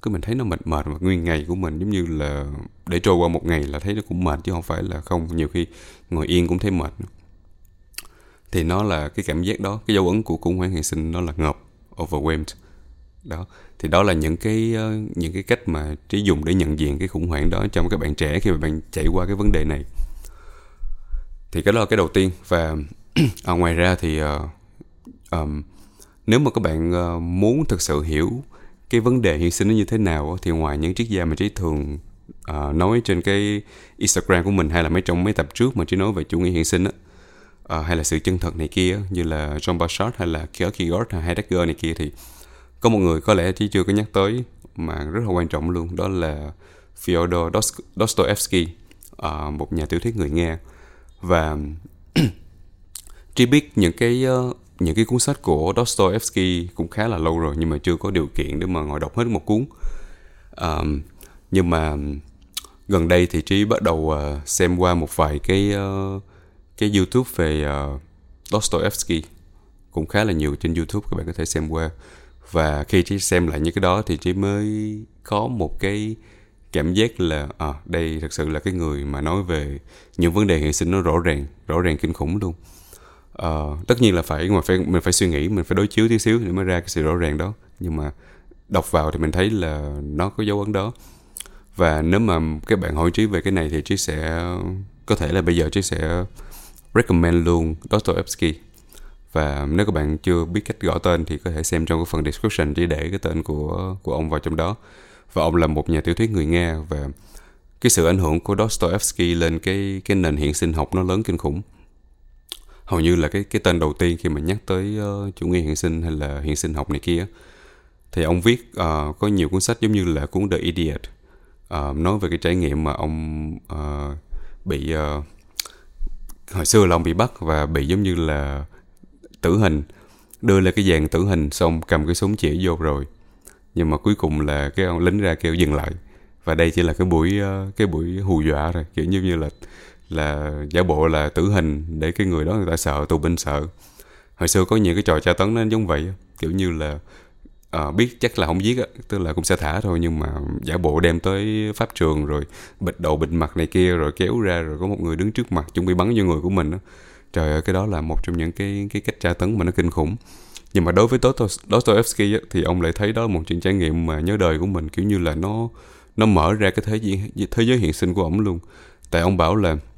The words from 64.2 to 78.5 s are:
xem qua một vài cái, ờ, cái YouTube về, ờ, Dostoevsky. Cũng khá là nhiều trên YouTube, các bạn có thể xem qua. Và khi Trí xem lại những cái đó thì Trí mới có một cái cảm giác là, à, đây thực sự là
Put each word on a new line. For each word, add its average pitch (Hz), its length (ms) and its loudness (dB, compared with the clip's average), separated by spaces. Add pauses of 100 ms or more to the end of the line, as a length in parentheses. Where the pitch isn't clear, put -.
xem 90 320 2
qua 90 160 4
một 80 220 -2
vài 76 220 2
cái, 98 340 2
ờ, 98 480 -4 (560)
cái 104 200 0
YouTube 120 400 2
về, 76 260 0
ờ, 71 360 -4 (520)
Dostoevsky. 85 720 0 (680)
Cũng 80 160 -4
khá 107 180 0
là 104 80 0
nhiều 76 240 0
trên 80 180 -2
YouTube, 85 360 -4
các 82 60 -4
bạn 80 100 -6
có 82 60 -8
thể 80 120 -4
xem 80 240 -4
qua. 80 220 -2 (600)
Và 78 340 2
khi 90 180 4
Trí 98 160 -2
xem 90 280 2
lại 73 140 -2
những 82 140 0
cái 101 60 -2
đó 95 220 2
thì 85 140 -2
Trí 90 160 -2
mới 104 640 -2 (240)
có 107 240 -2
một 107 340 -4
cái 107 360 -4 (560)
cảm 80 220 0
giác 110 260 2
là, 76 280 0 (100)
à, 76 160 -4 (100)
đây 80 360 -2
thực 78 120 -8
sự 78 160 -2
là 76 120 -2